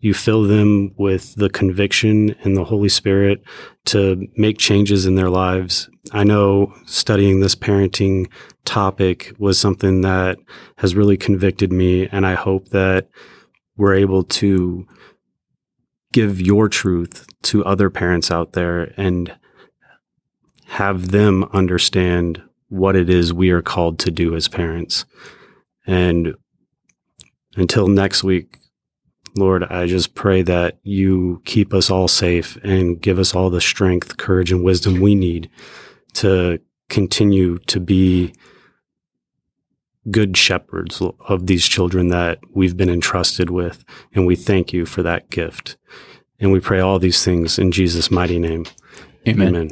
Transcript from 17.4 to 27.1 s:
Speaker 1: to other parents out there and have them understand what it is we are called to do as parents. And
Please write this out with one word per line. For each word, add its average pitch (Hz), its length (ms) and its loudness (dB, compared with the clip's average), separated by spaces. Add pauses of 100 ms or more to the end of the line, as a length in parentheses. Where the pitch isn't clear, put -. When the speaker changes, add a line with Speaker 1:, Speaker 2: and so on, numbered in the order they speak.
Speaker 1:
to - 220 0
other 98 260 0
parents 90 400 -2
out 85 220 -4
there 87 440 -4
and 90 400 -4 (1300)
have 95 440 -4
them 101 420 4
understand 87 880 0 (260)
what 98 280 0
it 87 140 2
is 87 220 2
we 90 180 2
are 87 120 2
called 85 380 -2
to 90 100 -2
do 82 240 -2
as 82 140 -4
parents. 85 560 -6 (840)
And 87 480 0 (1200)